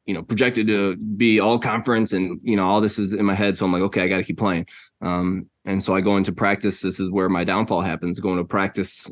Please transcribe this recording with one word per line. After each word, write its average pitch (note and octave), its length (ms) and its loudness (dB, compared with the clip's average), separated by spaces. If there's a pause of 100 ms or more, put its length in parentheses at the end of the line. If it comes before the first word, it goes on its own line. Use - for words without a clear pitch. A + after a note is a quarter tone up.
you G2+ 80 -4
know, E2 80 -6
projected A#2+ 460 0
to G2+ 280 2
be G#2+ 440 2
all A2+ 180 4
conference A2+ 540 0
and, F#2 300 -2
you A2+ 140 0
know, F#2+ 80 2
all G2+ 160 4
this G#2+ 180 0
is G2+ 140 -2
in G#2 120 0
my G2 100 2
head. G2 240 2
So G2 80 0
I'm F#2 60 2
like, F2+ 100 0
"Okay, G2 200 0
I F2+ 60 2
gotta F#2 160 0
keep E2 140 -6
playing." F2+ 280 0 (360)
Um, F2+ 440 -2 (200)
and F#2+ 160 -2
so F#2+ 120 0
I F#2+ 60 4
go G2+ 160 2
into F#2+ 160 0
practice. G2 480 -2
This F#2 200 -4
is F#2 100 -4
where F#2 180 0
my F2+ 160 0
downfall G2 360 0
happens, F2 400 -4
going F#2 160 -2
to F2 80 -2
practice, G2 680 -4